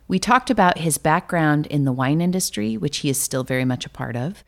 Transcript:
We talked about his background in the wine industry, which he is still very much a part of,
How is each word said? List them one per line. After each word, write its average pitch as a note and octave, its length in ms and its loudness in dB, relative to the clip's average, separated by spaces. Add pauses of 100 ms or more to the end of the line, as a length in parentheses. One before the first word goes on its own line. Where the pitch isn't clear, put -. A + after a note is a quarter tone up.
We F#3 120 0
talked B3 320 2
about F#3+ 280 4
his D#3+ 200 0
background D#3 680 2
in C#3+ 180 0
the C3 80 0
wine C3+ 280 0
industry, F#3 560 -2
which D#3+ 200 -4
he D3 120 -2
is C3 100 0
still C3 240 -2
very B2+ 220 -2
much B2+ 220 -2
a - 20 -14
part B2 260 -8
of, C#3+ 320 -6